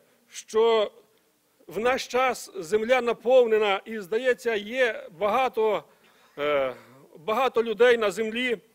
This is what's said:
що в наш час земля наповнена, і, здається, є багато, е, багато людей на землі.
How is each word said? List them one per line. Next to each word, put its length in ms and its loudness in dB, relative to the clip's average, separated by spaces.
що 600 0
в 120 -8
наш 280 -2
час 480 -2
земля 460 0
наповнена, 840 2
і, 140 -10
здається, 560 -2
є 540 -4
багато, 640 0
е, 340 0
багато 460 -2
людей 340 4
на 140 0
землі. 460 -4